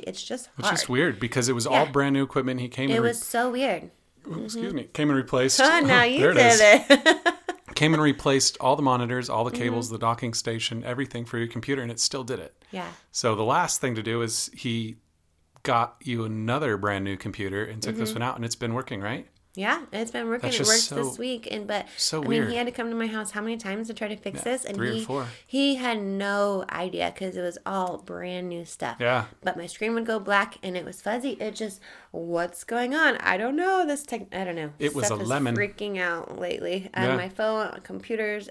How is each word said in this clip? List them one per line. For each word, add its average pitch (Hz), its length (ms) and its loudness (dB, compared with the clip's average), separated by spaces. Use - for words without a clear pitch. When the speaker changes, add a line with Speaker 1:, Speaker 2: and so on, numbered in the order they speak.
Speaker 1:
It's 185 160 -8
just 240 320 -8
Speaker 2:
Which 165 160 -4
is 170 120 0
Speaker 1:
hard. - 60 -6
Speaker 2:
weird 131 300 2
because 120 300 0
it 131 60 2
was 113 120 -2
all - 160 6
Speaker 1:
Yeah. 143 80 0
Speaker 2:
brand 139 220 4
new 139 100 4
equipment. 127 380 0
He 123 80 -6
came 131 200 -2
Speaker 1:
It 226 40 4
Speaker 2:
and 226 100 4
re- 233 60 4
Speaker 1:
was 233 120 -2
so 247 300 0
weird. 247 400 -2
Speaker 2:
Ooh, - 200 -6
excuse 226 220 -4
Speaker 1:
Mm-hmm. - 100 -4
Speaker 2:
me. 120 60 -4
Came 151 160 2
and 135 80 4
replaced. 131 420 2
Speaker 1:
<laughs> - 20 6
Oh, 320 200 8
now 254 220 6
Speaker 2:
<laughs> - 20 6
Speaker 1:
you 262 160 2
Speaker 2:
There 185 100 8
it 170 60 4
is. 233 200 10
Speaker 1:
did 214 320 10
it. 320 440 8
<laughs> - 420 -12
Speaker 2:
Came 156 180 6
and 156 80 4
replaced 139 600 4
all 131 160 6
the 151 40 -2
monitors, 123 480 2
all 113 140 0
the 123 80 -2
cables, 120 360 -2
Speaker 1:
Mm-hmm. 113 80 -6
Speaker 2:
the 107 40 -8
docking 117 340 0
station, 113 520 -4
everything 123 400 -6
for 117 120 -6
your 117 100 -2
computer, 131 340 -4
and 117 100 -6
it 113 80 -8
still 131 240 -2
did 120 160 -4
it. 78 160 -14
Speaker 1:
Yeah. 180 160 -8
Speaker 2:
So 113 240 0
the 107 80 -2
last 147 380 2
thing 127 140 -2
to 113 60 -4
do 113 220 -2
is - 320 -4
he 113 400 -4
got 120 380 2
you 117 220 -2
another 110 540 0
brand 98 260 0
new 98 140 -4
computer 98 480 -4
and 110 180 -10
took 110 140 -4
this 107 140 -2
Speaker 1:
Mm-hmm. 117 100 -6
Speaker 2:
one 123 80 -2
out, 127 80 -4
and 117 80 -6
it's 117 100 -6
been 113 180 -4
working, 123 280 -6
right? 110 260 -6
Speaker 1:
Yeah, 247 380 -2
it's 226 200 -6
been 233 160 -6
working. 240 220 -4
Speaker 2:
That's 247 60 0
Speaker 1:
It 233 40 0
Speaker 2:
just 214 100 2
Speaker 1:
works 226 140 6
Speaker 2:
so, - 120 -4
Speaker 1:
this 131 220 -4
week, 240 340 -6
and 208 160 -8
but 208 200 -4
Speaker 2:
so - 220 -2
Speaker 1:
I - 20 -2
mean, 143 80 -2
Speaker 2:
weird. 151 220 2
Speaker 1:
he 233 60 -4
had 240 100 -2
to 247 40 -4
come 240 200 -6
to 233 40 -4
my 226 120 -2
house 214 240 -6
how 214 100 -6
many 226 160 -4
times 220 300 -6
to 226 80 -10
try 214 120 -6
to 208 80 -8
fix 196 220 -8
Speaker 2:
Yeah, - 60 -10
Speaker 1:
this, 254 220 -2
and - 100 -8
Speaker 2:
three 208 160 -2
or - 20 -4
Speaker 1:
he, 220 100 -4
Speaker 2:
four. 135 220 -4
Speaker 1:
he 277 280 2
had 240 240 -2
no 202 720 0
idea 175 420 -4
'cause 185 240 -8
it 180 60 -4
was 175 240 -4
all 185 320 -2
brand 180 520 -8
new 170 160 -8
stuff. 120 340 -8
Speaker 2:
Yeah. 120 260 2
Speaker 1:
But 175 160 -2
my 170 80 -8
screen 220 300 -4
would 226 100 -2
go 220 140 -2
black, 202 420 0
and 185 160 -6
it 165 80 -6
was 185 160 -14
fuzzy. 240 380 -4
It 214 160 -6
just, 214 260 -8
what's 170 520 -4
going 247 300 -2
on? 311 240 4
I 185 200 2
don't 240 180 -2
know. 370 280 2
This 294 200 -2
tech, 233 280 -10
I 190 120 -6
don't 175 120 -6
know. 151 220 -6
Speaker 2:
It 147 160 0
was 127 140 0
Speaker 1:
Stuff 107 140 -2
Speaker 2:
a - 20 -4
Speaker 1:
is - 40 -2
Speaker 2:
lemon. 131 300 0
Speaker 1:
freaking 202 400 -4
out 170 420 -4
lately. 180 540 -4
And 185 200 0
Speaker 2:
Yeah. - 40 2
Speaker 1:
my 185 120 -4
phone, 214 540 -2
computers, 208 680 -6